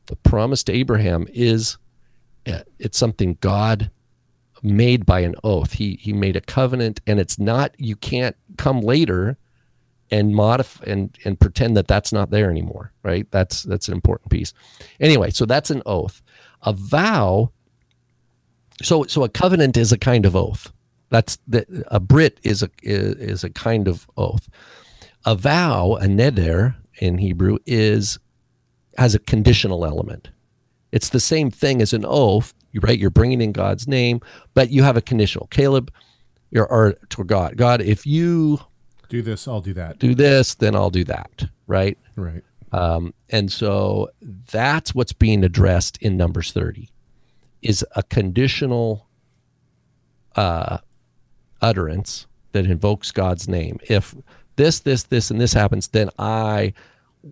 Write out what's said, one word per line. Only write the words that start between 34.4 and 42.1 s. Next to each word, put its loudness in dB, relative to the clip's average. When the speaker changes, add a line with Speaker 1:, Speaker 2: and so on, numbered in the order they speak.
Speaker 1:
but 4
you 4
have 4
a 2
conditional. -2
"Caleb," 0
you're, 2
or 4
to -8
God, -2
"God, 2
if 0
you 2
Speaker 2:
Do -6
this, -8
I'll -4
do -8
that. -10
Speaker 1:
do 2
this, 4
then 0
I'll 2
do 0
that," -8
right? -2